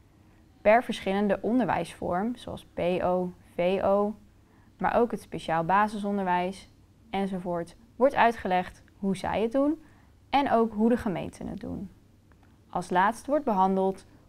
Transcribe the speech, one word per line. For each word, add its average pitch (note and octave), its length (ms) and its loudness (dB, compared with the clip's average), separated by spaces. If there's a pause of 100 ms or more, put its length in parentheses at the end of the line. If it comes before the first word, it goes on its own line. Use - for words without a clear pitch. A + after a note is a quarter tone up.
(600)
Per A3+ 240 6
verschillende G3 580 0
onderwijsvorm, G3+ 920 -2
zoals - 380 -14
P - 40 -20 (240)
O, F3+ 300 -2 (220)
V F#3 300 0
O, G#3 300 2 (640)
maar - 180 0
ook A#3 140 2
het G3 100 -8
speciaal E3 440 -4
basisonderwijs G3 1040 0 (420)
enzovoort, F#3 640 -4 (200)
wordt C#4 180 4
uitgelegd G3 680 2 (160)
hoe G3 180 -2
zij E3+ 260 -2
het A#3 100 -2
doen D4 300 0 (480)
en C#4 200 2
ook A3+ 220 2
hoe G#3+ 160 2
de A#3+ 80 4
gemeenten F3 500 -6
het - 140 -10
doen. F3 300 -10 (800)
Als F3+ 200 -6
laatst G3 360 0
wordt D4 180 0
behandeld F#3+ 640 2 (220)